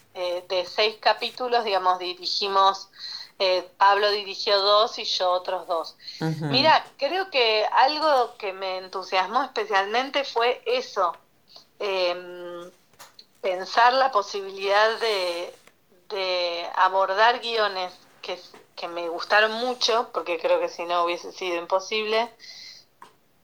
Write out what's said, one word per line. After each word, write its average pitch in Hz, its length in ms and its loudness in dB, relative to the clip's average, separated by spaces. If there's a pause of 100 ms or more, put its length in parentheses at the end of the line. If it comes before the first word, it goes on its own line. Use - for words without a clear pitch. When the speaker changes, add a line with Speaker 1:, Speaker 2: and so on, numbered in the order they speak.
(140)
Speaker 1:
eh, 180 340 -4
de 180 180 -2
seis 214 340 0
capítulos, 240 640 0
digamos, 185 360 2
dirigimos, 196 880 0 (500)
eh, 185 280 2 (120)
Pablo 202 320 4
dirigió 202 500 0
dos 208 380 4
y 220 60 -8
yo 185 260 0
otros 185 380 -2
dos. 165 280 -4 (240)
Speaker 2:
Ujú. 160 260 -2
Speaker 1:
Mira, 269 380 4 (140)
creo 370 320 -4
que 220 400 2
algo 285 680 2
que 196 140 -8
me 190 260 -8
entusiasmó 190 640 -2
especialmente 226 800 -2
fue 247 420 0
eso, 220 500 -2 (600)
em, 180 920 -4 (720)
pensar 190 540 2
la 269 160 4
posibilidad 202 880 0
de, 185 560 -2 (560)
de 180 560 -2 (100)
abordar 190 640 4
guiones 202 500 -2 (300)
que, 180 180 -8 (380)
que 180 100 -10
me 170 220 -6
gustaron 208 440 2
mucho, 240 600 0
porque 165 260 -4
creo 175 220 2
que 170 80 -2
si 175 160 -8
no 175 200 0
hubiese 175 280 -4
sido 180 240 -4
imposible, 214 720 -2 (1120)